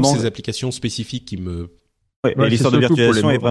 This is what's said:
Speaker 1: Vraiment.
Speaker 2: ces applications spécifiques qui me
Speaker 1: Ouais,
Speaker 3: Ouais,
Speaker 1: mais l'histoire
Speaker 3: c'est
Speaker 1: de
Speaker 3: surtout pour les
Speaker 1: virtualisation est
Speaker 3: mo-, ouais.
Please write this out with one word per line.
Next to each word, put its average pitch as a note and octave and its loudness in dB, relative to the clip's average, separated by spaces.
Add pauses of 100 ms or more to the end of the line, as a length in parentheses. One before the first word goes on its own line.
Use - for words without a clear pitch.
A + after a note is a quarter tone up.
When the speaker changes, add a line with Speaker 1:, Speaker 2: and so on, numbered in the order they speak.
Speaker 1:
Vraiment. C#3 4
Speaker 2:
ces A#2 -2
applications A2+ -6
spécifiques A#2+ -8
qui F#2+ -10
me F2+ -8
Speaker 1:
Ouais, E2+ -12 (560)
Speaker 3:
Ouais, A#2 0
Speaker 1:
mais C3+ 2
l'histoire A#2+ 2
Speaker 3:
c'est A#2+ 4
Speaker 1:
de - 4
Speaker 3:
surtout B2+ 4
pour A#2 4
les G#2+ 0
Speaker 1:
virtualisation D3 2
est B2+ 2
Speaker 3:
mo-, A#2 -2
ouais. A#2+ 2